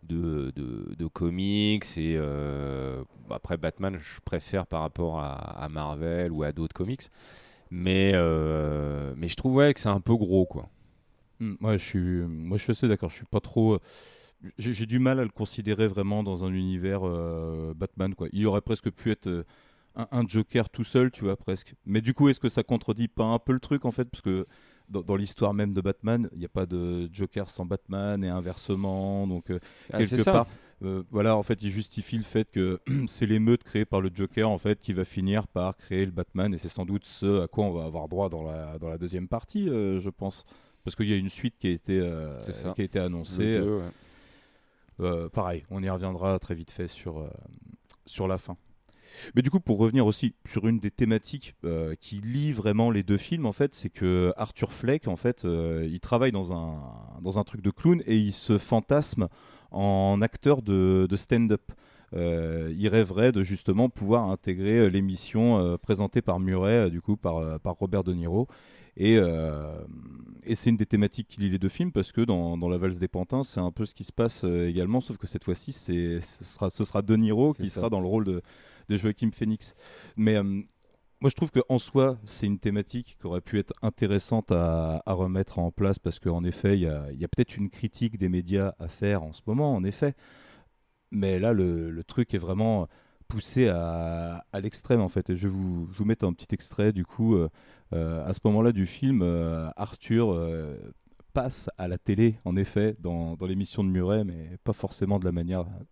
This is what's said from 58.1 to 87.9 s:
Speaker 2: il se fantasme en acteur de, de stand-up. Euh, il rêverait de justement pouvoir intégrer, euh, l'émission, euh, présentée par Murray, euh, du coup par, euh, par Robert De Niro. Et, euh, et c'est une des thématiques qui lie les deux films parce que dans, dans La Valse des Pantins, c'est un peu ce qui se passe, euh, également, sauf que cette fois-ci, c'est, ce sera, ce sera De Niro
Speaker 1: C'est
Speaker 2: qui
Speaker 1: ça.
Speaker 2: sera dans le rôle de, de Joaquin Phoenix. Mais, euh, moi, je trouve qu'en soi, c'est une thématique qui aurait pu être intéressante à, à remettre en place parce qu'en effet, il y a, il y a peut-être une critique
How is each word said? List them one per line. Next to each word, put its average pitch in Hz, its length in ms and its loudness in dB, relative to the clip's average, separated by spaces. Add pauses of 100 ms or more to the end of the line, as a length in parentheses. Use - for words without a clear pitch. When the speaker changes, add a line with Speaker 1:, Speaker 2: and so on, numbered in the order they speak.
Speaker 2:
il 104 160 4
se - 260 2
fantasme 117 680 0 (420)
en 98 520 4
acteur 131 400 2
de, 95 460 6
de 98 80 0
stand-up. 113 560 2 (420)
Euh, 82 600 -2
il 101 120 0
rêverait 107 440 4
de 101 100 2
justement 98 460 2
pouvoir 107 420 2
intégrer, 98 480 0
euh, 113 100 8
l'émission, 98 680 2
euh, 87 180 2
présentée 101 460 0
par 90 180 0
Murray, 95 460 4
euh, 87 40 2
du 85 100 -4
coup 101 160 0
par, 85 220 -2
euh, 80 200 -4
par 90 160 -6
Robert 95 300 0
De 90 100 0
Niro. 87 340 0 (500)
Et, 107 200 8
euh, 78 600 0 (640)
et 117 100 0
c'est - 140 2
une 117 80 6
des 104 80 2
thématiques 104 440 2
qui - 120 -10
lie 101 80 2
les 92 100 0
deux 92 120 2
films 175 220 -2
parce 95 200 -2
que - 80 0
dans, 87 380 0
dans 87 100 -2
La 90 80 0
Valse 90 220 -2
des 90 100 -2
Pantins, 107 340 -2
c'est - 180 -6
un 90 100 0
peu 107 160 -4
ce - 80 -12
qui 98 100 -12
se - 80 -16
passe, 117 320 0
euh, 87 240 2
également, 90 320 0
sauf 120 160 -10
que 98 100 -12
cette - 180 -8
fois-ci, - 280 -4
c'est, 87 480 -2
ce - 240 -14
sera, - 260 -4
ce - 140 -2
sera 98 160 -2
De 107 160 4
Niro 113 380 4
Speaker 1:
C'est - 80 -8
Speaker 2:
qui 98 80 -4
Speaker 1:
ça. - 100 -10
Speaker 2:
sera 117 80 0
dans 104 140 0
le 90 40 -2
rôle 107 180 2
de, 90 180 -2 (480)
de 104 80 2
Joaquin 107 340 0
Phoenix. - 420 -4 (440)
Mais, 110 180 6
euh, 101 60 4
moi, - 880 -4
je - 40 -6
trouve 165 160 -2
qu'en 127 280 2
soi, 131 480 2
c'est - 180 -6
une 101 140 2
thématique 104 600 -4
qui - 80 -12
aurait 87 140 -2
pu - 180 -2
être - 220 -2
intéressante 107 720 0
à, 82 540 2
à 98 80 0
remettre 92 440 -2
en 85 120 0
place 98 280 0
parce - 200 -6
qu'en 85 260 0
effet, 98 320 2
il 95 60 4
y 85 40 2
a, 73 260 -2
il 65 60 -10
y 78 60 -4
a 82 40 -6
peut-être - 280 0
une 101 140 -4
critique 110 480 -4